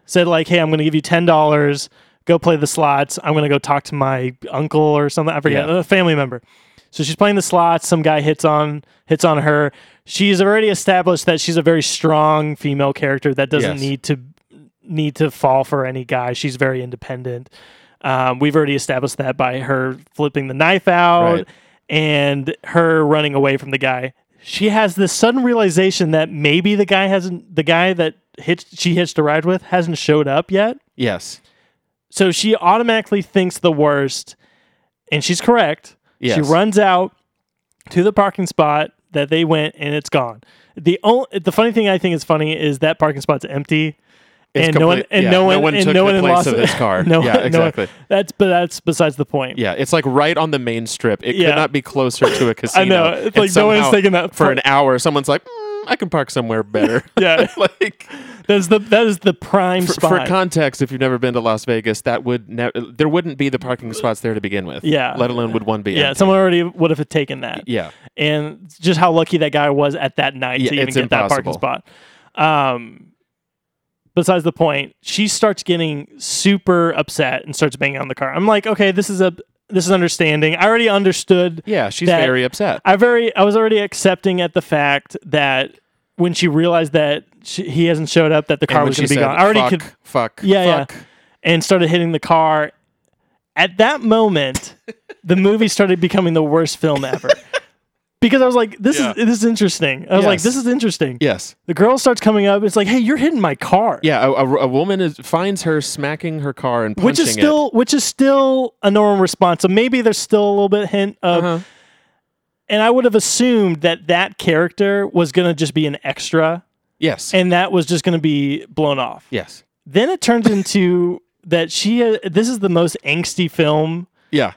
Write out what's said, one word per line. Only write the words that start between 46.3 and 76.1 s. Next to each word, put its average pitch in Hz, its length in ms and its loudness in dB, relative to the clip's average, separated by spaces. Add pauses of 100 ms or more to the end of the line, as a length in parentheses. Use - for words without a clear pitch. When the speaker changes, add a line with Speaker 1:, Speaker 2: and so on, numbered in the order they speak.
Speaker 1:
Las 175 100 2
Speaker 2:
of 120 100 0
this 233 180 0
car. 98 280 0
Speaker 1:
<laughs> 160 40 -4
No 165 160 4
Speaker 2:
Yeah, 131 200 2
Speaker 1:
one, 165 80 -2
no 165 100 2
one. 165 80 2
Speaker 2:
exactly. 104 200 -4 (200)
Speaker 1:
That's, 196 240 -2
but 196 160 0
that's 175 320 -2
besides 156 360 0
the 143 100 -4
point. 131 320 -6
Speaker 2:
Yeah, 104 140 -2
it's, 135 200 -4
like, 165 140 2
right 147 320 2
on 160 140 0
the 143 60 0
main 117 280 -6
strip. 110 360 -2
It 135 140 -2
Speaker 1:
Yeah. 175 140 2
Speaker 2:
could 143 60 0
not 147 160 0
be 139 100 -2
closer 127 440 0
to 123 200 0
a 113 40 2
Speaker 1:
<laughs> - 0 -
I 110 40 -2
Speaker 2:
casino. 190 300 0
Speaker 1:
know. 175 260 2
It's - 160 -4
Speaker 2:
And 220 100 -6
Speaker 1:
like, 202 200 2
no 208 100 6
one 214 100 4
is 214 80 2
Speaker 2:
somehow 208 60 2
Speaker 1:
taking 196 220 4
that 175 220 -2
Speaker 2:
for 160 100 2
Speaker 1:
par- 139 80 4
Speaker 2:
an 131 120 -4
hour, 139 340 4
someone's 143 300 -2
like, 143 160 -2
"Mm, - 440 -10
I - 80 -2
can 185 120 -6
park 147 220 -4
somewhere 113 320 -2
better." 107 460 -2
<laughs> - 40 -20
Speaker 1:
<laughs> - 80 -2
Yeah. 170 260 2 (120)
Speaker 2:
Like, - 500 -4 (380)
Speaker 1:
That 202 120 4
is 175 100 -2
the, 208 100 4
that 220 300 2
is 202 100 -2
the 190 160 0
prime 180 520 -2
Speaker 2:
for, 175 80 -2
Speaker 1:
spot. 170 280 2
Speaker 2:
for - 60 -6
context, 175 520 0
if 135 120 -2
you've 127 80 -8
never 127 180 0
been 123 160 -2
to 120 60 -2
Las 110 240 -2
Vegas, 113 380 -2
that 120 200 -2
would 123 260 -4
ne-, 120 280 -6
there 120 320 -2
wouldn't 160 300 -2
be 139 100 -2
the 127 100 -2
parking 120 340 -8
spots 113 280 -4
there 113 140 -4
to 107 60 -6
begin 98 260 -4
with. 73 180 -10
Speaker 1:
Yeah. 139 320 -2
Speaker 2:
Let 120 140 -2
alone 117 220 -4
would 110 120 -4
one 107 180 -4
be 98 120 -4
Speaker 1:
Yeah, 143 160 0
Speaker 2:
empty. 135 100 -4
Speaker 1:
someone 190 180 4
already 180 240 2
would 170 340 -2
have 147 120 -6
taken 139 320 -4
that. 120 260 -10
Speaker 2:
Yeah. 95 240 -6 (260)
Speaker 1:
And 151 540 -4 (100)
just 165 200 0
how 180 100 4
lucky 165 280 0
that 151 120 0
guy 147 200 0
was 143 260 0
at 143 200 -6
that 139 200 -2
night 127 240 -4
Speaker 2:
Yeah, 127 80 0
Speaker 1:
to 143 80 -2
even 135 120 0
Speaker 2:
it's 127 80 -6
Speaker 1:
get 123 140 -2
that 131 180 0
parking 139 100 0 (140)
Speaker 2:
impossible. 127 300 -6 (520)
Speaker 1:
spot. 147 380 2
Um, 117 360 -14 (1080)
besides 180 300 0
the 165 80 0
point, 143 500 -2
she - 240 -2
starts - 380 -2
getting 160 420 -4 (120)